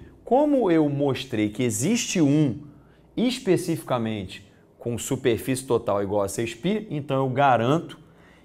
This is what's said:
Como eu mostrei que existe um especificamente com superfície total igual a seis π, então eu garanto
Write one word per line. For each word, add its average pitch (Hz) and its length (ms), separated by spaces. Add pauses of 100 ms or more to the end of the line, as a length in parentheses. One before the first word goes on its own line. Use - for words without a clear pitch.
(240)
Como 262 460
eu 160 180
mostrei 131 600
que 127 140
existe 160 560
um 143 400 (560)
especificamente 139 1300 (300)
com 120 180
superfície 131 680
total 107 340
igual 101 220
a 98 60
seis 117 260
π, 208 360
então 135 360
eu - 20
garanto 131 680 (460)